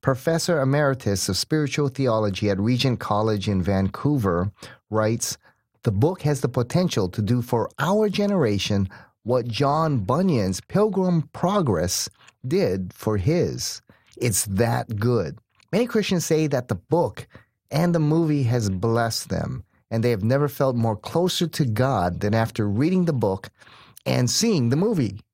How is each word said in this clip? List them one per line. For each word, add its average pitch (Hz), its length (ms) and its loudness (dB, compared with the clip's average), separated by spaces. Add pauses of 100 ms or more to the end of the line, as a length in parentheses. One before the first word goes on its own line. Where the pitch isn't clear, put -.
Professor 160 600 0
Emeritus 135 680 0
of 95 80 0
Spiritual 147 520 -2
Theology 110 640 0
at 98 100 0
Regent 123 400 0
College 107 480 0
in 95 140 0
Vancouver, 98 880 0 (380)
writes, 110 480 -2 (460)
"The 110 80 2
book 143 300 2
has 147 200 0
the 143 60 0
potential 123 600 0
to 101 140 -4
do 120 180 0
for 117 380 -2
our 208 320 2
generation 120 760 0 (340)
what 120 260 0
John 143 520 0
Bunyan's 117 600 0
Pilgrim 185 720 0
Progress 131 800 0 (360)
did 101 460 -2
for 107 240 -2
his. 98 640 -2 (380)
It's 120 280 0
that 113 500 0
good." 104 420 0 (320)
Many 233 160 2
Christians 196 400 0
say 160 220 2
that 131 200 -2
the 110 60 0
book 143 520 -2 (440)
and 170 240 2
the 165 60 2
movie 151 420 2
has 117 260 2
blessed 113 640 -2
them, 90 320 -4 (280)
and 113 120 -2
they 120 80 2
have 104 140 -2
never 135 240 2
felt 135 280 0
more 113 200 0
closer 175 500 0
to 156 180 -2
God 107 560 0
than 101 140 0
after 113 340 0
reading 160 360 2
the 165 100 0
book 101 340 -2 (560)
and 127 240 2
seeing 175 400 2
the 127 80 2
movie. 165 440 0 (140)